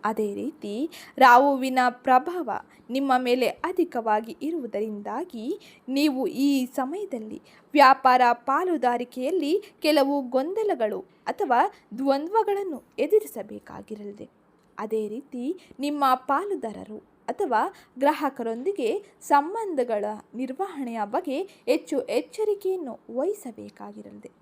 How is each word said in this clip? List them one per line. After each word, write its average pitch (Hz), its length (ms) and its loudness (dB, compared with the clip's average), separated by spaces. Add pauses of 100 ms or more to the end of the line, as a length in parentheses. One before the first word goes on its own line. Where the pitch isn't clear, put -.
ಅದೇ 214 300 -2
ರೀತಿ 208 400 -8 (440)
ರಾಹುವಿನ 254 640 8 (180)
ಪ್ರಭಾವ 277 500 2 (400)
ನಿಮ್ಮ 269 280 0
ಮೇಲೆ 254 300 2 (160)
ಅಧಿಕವಾಗಿ 226 760 -2
ಇರುವುದರಿಂದಾಗಿ 220 1040 -6 (440)
ನೀವು 269 340 0 (160)
ಈ 285 100 2 (220)
ಸಮಯದಲ್ಲಿ 269 680 -6 (340)
ವ್ಯಾಪಾರ 262 480 8 (220)
ಪಾಲುದಾರಿಕೆಯಲ್ಲಿ 277 1120 -2 (260)
ಕೆಲವು 285 360 4 (140)
ಗೊಂದಲಗಳು 262 680 -2 (280)
ಅಥವಾ 262 320 2 (340)
ದ್ವಂದ್ವಗಳನ್ನು 330 880 0 (200)
ಎದುರಿಸಬೇಕಾಗಿರಲಿದೆ. 208 1300 -4 (500)
ಅದೇ 214 300 -4
ರೀತಿ 240 360 -10 (360)
ನಿಮ್ಮ 285 240 -2 (200)
ಪಾಲುದಾರರು 254 760 -4 (280)
ಅಥವಾ 262 340 0 (360)
ಗ್ರಾಹಕರೊಂದಿಗೆ 277 920 -2 (320)
ಸಂಬಂಧಗಳ 285 840 0 (280)
ನಿರ್ವಹಣೆಯ 262 720 -6
ಬಗ್ಗೆ 269 320 -4 (280)
ಹೆಚ್ಚು 294 320 0 (120)
ಎಚ್ಚರಿಕೆಯನ್ನು 381 840 -2 (180)
ವಹಿಸಬೇಕಾಗಿರಲಿದೆ. 208 1160 -8 (120)